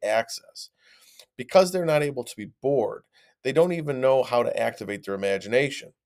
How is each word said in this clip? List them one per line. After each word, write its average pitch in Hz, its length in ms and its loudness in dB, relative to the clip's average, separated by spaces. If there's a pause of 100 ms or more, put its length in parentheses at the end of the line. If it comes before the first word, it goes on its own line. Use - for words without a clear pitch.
access. - 640 -4 (640)
Because 180 360 2
they're 180 120 -4
not 151 200 2
able 135 220 -6
to - 120 -16
be 107 140 -12 (100)
bored, 135 420 0 (400)
they 131 80 -2
don't 170 220 4
even 147 260 -6
know 131 220 4
how 120 220 2
to - 120 -2
activate 104 480 -4
their 98 120 -6
imagination. 98 800 -2 (120)